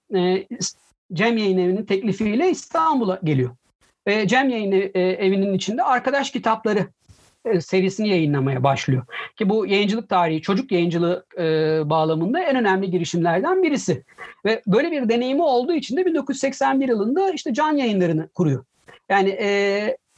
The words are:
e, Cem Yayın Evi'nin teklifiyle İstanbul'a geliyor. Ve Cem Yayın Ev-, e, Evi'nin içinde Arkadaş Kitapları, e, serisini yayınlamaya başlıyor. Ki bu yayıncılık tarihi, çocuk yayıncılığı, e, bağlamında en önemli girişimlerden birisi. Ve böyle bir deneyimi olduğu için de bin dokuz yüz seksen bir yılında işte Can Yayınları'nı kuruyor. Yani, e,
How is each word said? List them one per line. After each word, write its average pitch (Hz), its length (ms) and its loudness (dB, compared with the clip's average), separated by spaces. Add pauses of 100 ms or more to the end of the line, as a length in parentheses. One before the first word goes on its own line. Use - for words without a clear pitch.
(140)
e, 185 320 0 (680)
Cem 220 240 0
Yayın 196 220 2
Evi'nin 185 260 0
teklifiyle 208 680 0
İstanbul'a 285 760 -2
geliyor. 131 260 0 (560)
Ve 202 220 2
Cem 262 200 4
Yayın 214 240 -2
Ev-, 190 220 2
e, 185 60 0
Evi'nin 190 540 0
içinde 220 280 -2
Arkadaş 269 480 0
Kitapları, 220 560 -2 (580)
e, 202 160 0
serisini 190 480 0
yayınlamaya 143 540 0
başlıyor. 135 440 0 (300)
Ki 208 120 0
bu 208 180 2
yayıncılık 202 420 0
tarihi, 165 340 2
çocuk 196 300 -2
yayıncılığı, 175 520 0 (140)
e, 175 40 -2 (480)
bağlamında 160 500 0
en 294 160 0
önemli 196 340 0
girişimlerden 175 720 0
birisi. 233 420 -2 (400)
Ve 214 220 -2
böyle 277 260 2
bir 254 160 -2
deneyimi 254 340 0
olduğu 262 300 2
için 285 240 -4
de 370 100 2
bin 330 80 0
dokuz 277 220 -4
yüz - 40 -12
seksen 269 400 0
bir 269 80 0
yılında 254 420 0
işte 302 240 -4
Can 302 220 0
Yayınları'nı 180 520 0
kuruyor. 139 360 -2 (440)
Yani, 196 320 2
e, 202 560 0 (220)